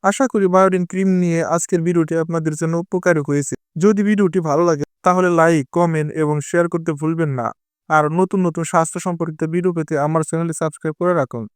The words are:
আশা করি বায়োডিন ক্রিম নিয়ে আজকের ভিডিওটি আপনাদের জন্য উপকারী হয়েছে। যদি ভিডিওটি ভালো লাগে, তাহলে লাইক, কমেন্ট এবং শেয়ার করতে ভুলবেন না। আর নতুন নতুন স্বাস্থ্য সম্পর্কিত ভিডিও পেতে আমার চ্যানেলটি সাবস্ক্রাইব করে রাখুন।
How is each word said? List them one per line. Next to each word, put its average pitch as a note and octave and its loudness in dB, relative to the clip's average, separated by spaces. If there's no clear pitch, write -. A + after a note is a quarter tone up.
আশা G3+ 2
করি G3+ 0
বায়োডিন F#3 4
ক্রিম F#3+ -2
নিয়ে E3+ 2
আজকের E3+ -2
ভিডিওটি E3 -2
আপনাদের D#3+ -2
জন্য E3 -2
উপকারী F3 0
হয়েছে। C#3+ -2
যদি G3+ 4
ভিডিওটি G3+ 2
ভালো D#3+ 0
লাগে, D3+ 0
তাহলে F3+ 4
লাইক, E3 4
কমেন্ট D#3+ 0
এবং D3+ 0
শেয়ার E3+ 0
করতে E3+ -4
ভুলবেন D#3 -4
না। B2 -4
আর D#3 4
নতুন F#3 0
নতুন E3 -2
স্বাস্থ্য E3 0
সম্পর্কিত E3 -6
ভিডিও F3 0
পেতে D#3+ -4
আমার D#3 -2
চ্যানেলটি E3 -4
সাবস্ক্রাইব D#3+ -6
করে F3+ -2
রাখুন। B2+ -4